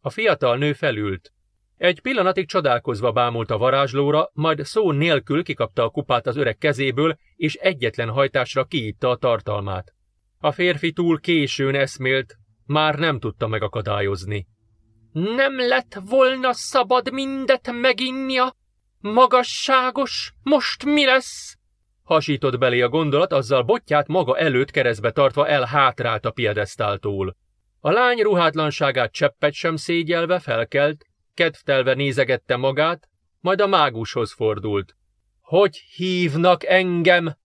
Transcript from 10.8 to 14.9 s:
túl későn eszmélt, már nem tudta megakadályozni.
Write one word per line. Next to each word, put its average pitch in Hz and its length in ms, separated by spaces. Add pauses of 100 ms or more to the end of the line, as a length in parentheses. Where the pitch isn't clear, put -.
túl 165 280
későn 139 540
eszmélt, 135 640 (300)
már 151 320
nem 151 200
tudta 110 280
megakadályozni. 101 1000 (680)